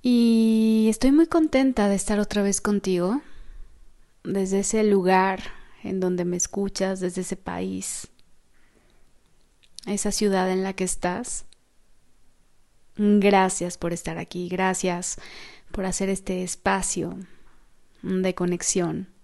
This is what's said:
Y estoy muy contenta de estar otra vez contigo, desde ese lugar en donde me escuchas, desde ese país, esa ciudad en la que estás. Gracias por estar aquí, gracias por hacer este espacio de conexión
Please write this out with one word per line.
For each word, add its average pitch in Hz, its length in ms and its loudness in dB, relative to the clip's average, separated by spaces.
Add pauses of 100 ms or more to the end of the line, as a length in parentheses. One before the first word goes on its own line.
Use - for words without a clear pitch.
Y 226 880 4
estoy 254 200 2
muy 320 160 6
contenta 269 640 2
de 202 80 2
estar 208 240 0
otra 202 240 0
vez 202 160 0
contigo, 196 600 0 (1000)
desde 196 380 -2
ese 220 240 0
lugar 190 580 4 (400)
en 196 160 -6
donde 180 260 0
me 175 120 -2
escuchas, 190 640 -4
desde 180 220 -4
ese 185 140 -6
país, 185 720 -8 (1800)
esa 202 260 -2
ciudad 190 400 2
en 185 100 0
la 190 120 -4
que 190 100 -4
estás. 185 640 -4 (1500)
Gracias 196 800 4
por 170 160 -4
estar 165 260 -8
aquí, 180 300 -8
gracias 180 680 -2 (540)
por 190 120 -4
hacer 190 260 -4
este 190 340 -4
espacio 185 760 -4 (840)
de 185 340 -2
conexión 175 720 -2 (160)